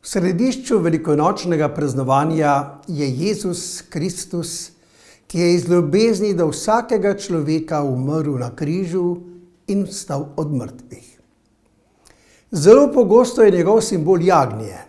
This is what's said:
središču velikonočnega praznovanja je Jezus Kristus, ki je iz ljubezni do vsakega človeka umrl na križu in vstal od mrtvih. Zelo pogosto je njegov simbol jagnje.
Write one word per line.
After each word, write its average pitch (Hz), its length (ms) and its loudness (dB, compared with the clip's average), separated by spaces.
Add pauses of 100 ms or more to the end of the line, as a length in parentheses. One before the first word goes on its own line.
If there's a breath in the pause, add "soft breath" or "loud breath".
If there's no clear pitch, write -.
(140)
središču 208 640 0
velikonočnega 160 960 0
praznovanja 147 760 0 (360)
je 147 240 -4
Jezus 175 800 -6
Kristus, - 800 -8 (560 soft breath)
ki - 140 -4
je 175 140 4
iz 165 140 0
ljubezni 190 720 2
do 170 140 2
vsakega 214 680 0
človeka 160 640 -2
umrl 143 560 -2
na 120 160 -6
križu 175 600 -2 (500)
in 196 220 -2
vstal - 480 -8
od 151 180 -4
mrtvih. - 540 -10 (1400 soft breath)
Zelo 233 400 6
pogosto 240 500 4
je 196 140 6
njegov 190 260 4
simbol 175 400 0
jagnje. 117 540 0 (120)